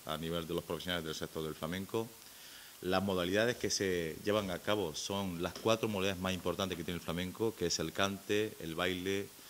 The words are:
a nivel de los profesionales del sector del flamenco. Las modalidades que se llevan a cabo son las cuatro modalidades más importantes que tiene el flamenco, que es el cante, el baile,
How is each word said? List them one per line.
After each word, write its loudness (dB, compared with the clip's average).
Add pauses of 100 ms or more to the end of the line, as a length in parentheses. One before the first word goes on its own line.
a -2
nivel -2
de -4
los 0
profesionales -2
del -2
sector -4
del -2
flamenco. -2 (720)
Las 4
modalidades 4
que 0
se 2
llevan 2
a -2
cabo 0
son -2
las 0
cuatro 2
modalidades 2
más 2
importantes 0
que -4
tiene -2
el -6
flamenco, 0
que -2
es 2
el -2
cante, 0
el -4
baile, 0 (220)